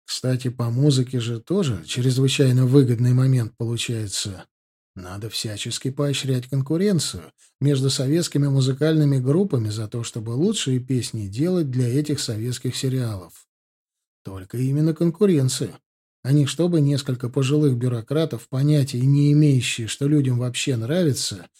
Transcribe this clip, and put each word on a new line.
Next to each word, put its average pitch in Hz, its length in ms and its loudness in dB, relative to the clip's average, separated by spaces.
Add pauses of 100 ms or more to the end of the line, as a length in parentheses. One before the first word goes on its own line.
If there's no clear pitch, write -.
Кстати, 127 440 -4
по 120 220 -4
музыке 127 500 2
же 113 200 -6
тоже 143 460 -2
чрезвычайно 131 800 2
выгодный 123 480 4
момент 127 420 2
получается. 110 880 -6 (520)
Надо 98 340 -12
всячески 113 600 -6
поощрять 135 580 -2
конкуренцию 147 840 -2 (280)
между 139 280 2
советскими 143 600 0
музыкальными 139 720 2
группами 135 520 0
за 107 180 -6
то, 117 140 -8
чтобы 110 280 -10
лучшие 135 500 0
песни 120 480 -4
делать 151 420 -2
для 123 180 0
этих 147 320 -2
советских 120 560 -6
сериалов. 117 720 -6 (760)
Только 98 360 -12
именно 143 340 0
конкуренцию, 156 800 0 (500)
а 127 100 0
не 147 120 6
чтобы 165 380 0
несколько 131 480 -2
пожилых 139 460 2
бюрократов, 127 760 -4
понятия 135 500 2
не 143 320 4
имеющие, 135 540 2
что 139 220 -4
людям 131 300 2
вообще 123 380 -4
нравится, 117 720 -2 (140)